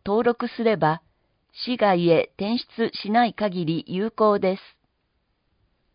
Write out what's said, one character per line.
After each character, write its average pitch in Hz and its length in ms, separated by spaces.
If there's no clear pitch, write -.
登 214 180
録 240 220
す - 160
れ 220 140
ば、 160 260
市 247 140
外 185 300
へ 160 300
転 214 200
出 - 360
し - 160
な 233 160
い 196 60
限 185 320
り 160 240
有 202 220
効 208 280
で 190 200
す。 - 40